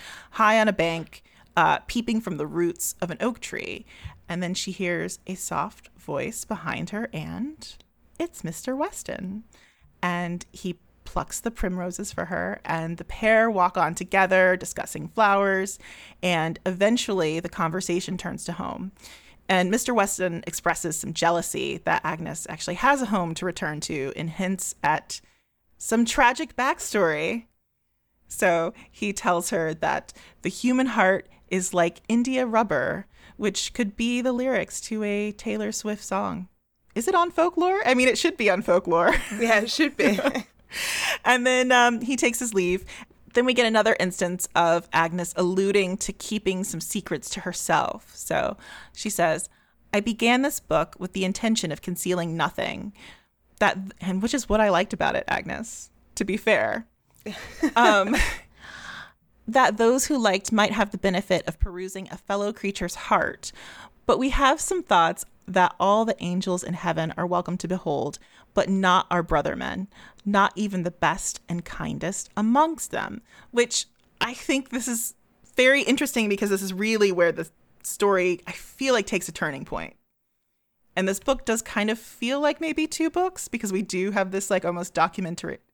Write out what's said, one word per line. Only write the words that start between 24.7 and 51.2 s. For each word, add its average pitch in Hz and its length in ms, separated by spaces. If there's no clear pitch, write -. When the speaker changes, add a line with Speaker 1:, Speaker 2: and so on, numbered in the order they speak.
Speaker 1:
at - 360
some 226 280
tragic 240 500
backstory. 202 920
So 170 440
he 202 200
tells 185 380
her 160 240
that 156 380
the 170 60
human 254 380
heart 196 420
is 185 260
like 175 340
India 254 380
rubber, 196 600
which - 360
could 208 240
be 240 240
the 254 120
lyrics 240 500
to 214 200
a 208 300
Taylor 214 400
Swift 208 320
song. 190 420
Is 240 140
it 381 80
on 339 160
Folklore? 359 520
I 254 100
mean, 247 120
it 254 120
should 330 180
be 208 140
on 185 120
Folklore. 175 520
<laughs> 208 140
Speaker 2:
Yeah, 226 200
it 226 100
should 285 260
be. 220 280
Speaker 1:
<laughs> 269 60
And 247 200
then, 254 280
um, 240 280
he 247 140
takes 247 240
his 226 160
leave. 180 300
Then 247 100
we 254 100
get 240 120
another 220 320
instance 180 560
of 170 380
Agnes 170 440
alluding 190 600
to - 160
keeping 190 500
some 170 180
secrets - 500
to - 100
herself. - 720
So - 420
she - 160
says, 165 380
"I 208 60
began 233 440
this 285 180
book 156 400
with 185 120
the 190 120